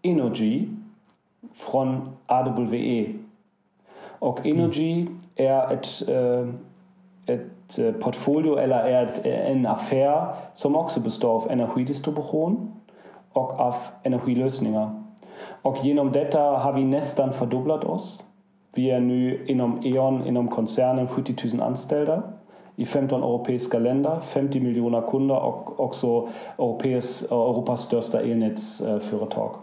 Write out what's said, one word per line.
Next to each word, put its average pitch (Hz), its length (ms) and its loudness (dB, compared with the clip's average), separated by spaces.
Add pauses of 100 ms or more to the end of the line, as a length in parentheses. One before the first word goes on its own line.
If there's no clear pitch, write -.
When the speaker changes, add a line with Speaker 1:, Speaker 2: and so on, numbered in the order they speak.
Speaker 1:
Innogy 123 640 2 (840)
från 131 540 -2 (180)
A 127 160 2
W 117 340 0 (240)
E. 104 140 -4 (1040)
Och - 280 -2
Innogy 165 540 2
Speaker 2:
Mm. 175 160 -4 (200)
Speaker 1:
är 135 360 2
ett, - 160 -4 (200)
äh, 123 400 2 (840)
ett, - 440 -8
äh, 113 140 2 (100)
portfolio 147 540 2
eller 127 220 2
är 127 260 4
ett, - 220 -4
äh, 123 240 0
en 131 160 2
affär 139 600 2 (280)
som 143 220 0
också 160 240 0
består 113 340 0
av 110 160 0
energidistribution 143 1200 -2 (600)
och 135 280 -2
av 123 140 2 (280)
energilösningar. 120 1000 0 (600)
Och - 220 0
genom 139 280 2
detta 143 280 2
har 139 320 2
vi 135 120 2
nästan 139 480 2
fördubblat 131 520 0
oss. - 400 -6 (500)
Vi 131 160 2
är 127 100 2
nu 127 460 2
inom 123 380 0
E.ON, 131 420 2
inom 123 220 2
koncernen, 127 600 0
sjuttiotusen 127 540 -2
anställda. 147 600 0 (560)
i 120 80 -2
femton 131 360 0
europeiska 120 560 0
länder, 139 420 2
femtio 139 400 -2
miljoner 120 400 2 (100)
kunder 135 260 2
och - 440 -2
också 120 480 0 (300)
europeis-, 123 760 -2
Europas 120 500 0
största 117 380 0
elnätsföretag. 110 1400 -2